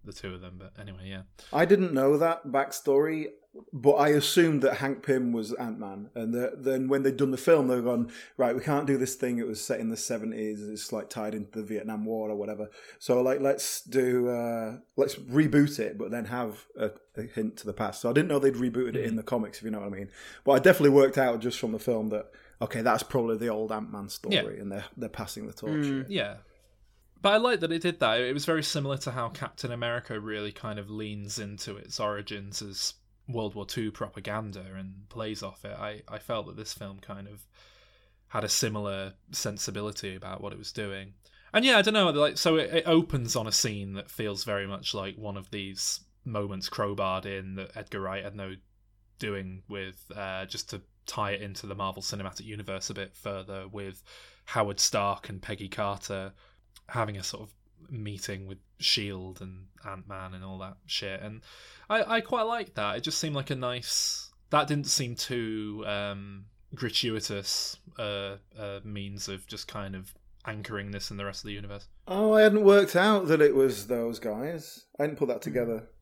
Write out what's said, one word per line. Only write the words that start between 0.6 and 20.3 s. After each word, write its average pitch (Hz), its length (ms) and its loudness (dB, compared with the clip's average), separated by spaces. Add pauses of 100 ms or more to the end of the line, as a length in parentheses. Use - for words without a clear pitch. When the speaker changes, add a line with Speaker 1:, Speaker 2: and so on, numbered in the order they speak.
Speaker 1:
anyway, 98 300 -14
yeah. 95 120 -10 (300)
Speaker 2:
I 156 140 4
didn't 185 260 6
know 139 240 6
that 165 300 2
backstory, 143 800 2 (440)
but 139 260 6
I 147 120 6
assumed 151 540 6
that 123 160 4
Hank 139 240 -2
Pym 127 280 2
was 113 220 -2
Ant-Man, 110 640 -8
and 113 180 -4
the, 120 240 -2
then 131 320 0
when 139 140 4
they'd 135 160 4
done 135 140 4
the 127 40 0
film, 151 320 6
they 127 80 4
were 120 60 0
gone, 117 280 2 (280)
"Right, 123 180 4
we 123 60 -2
can't 147 240 2
do 139 100 4
this 127 180 0
thing, 123 220 0
it 117 100 -2
was 107 160 -6
set 117 160 -2
in 113 120 -2
the 113 80 -2
seventies, 107 680 -4
it's, 104 240 -10
like, 107 200 -6
tied 107 240 -4
into 104 260 -8
the 107 60 -6
Vietnam 107 400 -4
War 110 240 -4
or 107 40 -2
whatever, 104 360 -6 (280)
so, 123 220 4
like, 131 220 2
let's 139 400 0
do, 123 480 4
uh, 117 480 -2 (180)
let's 135 200 2
reboot 143 600 4
it, 104 200 -2
but 95 120 -6
then 117 140 -4
have 110 400 -2 (140)
a, 107 140 0 (260)
a 107 60 -6
hint 110 340 -4
to - 80 -10
the 101 80 -4
past." 104 260 -4
So 123 80 0
I 120 60 2
didn't 156 140 6
know 147 100 2
they'd 135 160 6
rebooted 120 420 -2
it - 80 0
in 113 80 -2
Speaker 1:
Mm. 113 60 0
Speaker 2:
the 110 40 -4
comics, 110 360 -2
if - 60 -14
you 110 60 -6
know 107 100 -6
what 101 60 -8
I 101 120 -6
mean. 98 100 -10 (360)